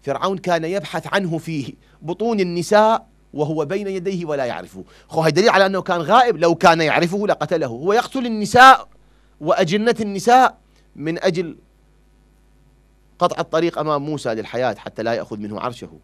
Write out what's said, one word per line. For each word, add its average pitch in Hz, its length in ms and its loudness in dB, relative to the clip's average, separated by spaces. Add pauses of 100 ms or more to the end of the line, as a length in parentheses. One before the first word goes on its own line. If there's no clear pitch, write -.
فرعون 165 360 -4
كان 165 260 -2
يبحث 175 500 -6
عنه 175 240 -2
في 143 360 -8 (280)
بطون 208 380 -4
النساء 202 680 0 (280)
وهو 151 300 -4
بين 196 220 -6
يديه 190 380 -6
ولا 147 200 -4
يعرفه. 92 400 -10 (240)
خو 160 120 -2
هاي 160 100 4
دليل 185 180 4
على 190 180 4
أنه 190 160 -2
كان 175 180 -2
غائب، 214 360 4
لو 170 180 2
كان 165 260 6
يعرفه 165 460 0
لقتله. 160 400 -2
هو 131 260 -4
يقتل 240 340 -2
النساء 233 640 6 (520)
وأجنة 185 600 0
النساء 226 580 2 (380)
من 160 280 -6
أجل 175 320 -2 (1600)
قطع - 220 -2
الطريق 165 380 -4
أمام 151 240 -4
موسى 143 320 -6
للحياة 113 400 -6
حتى - 280 -14
لا 117 100 -2
يأخذ 110 260 -8
منه 104 220 -10
عرشه. 85 440 -10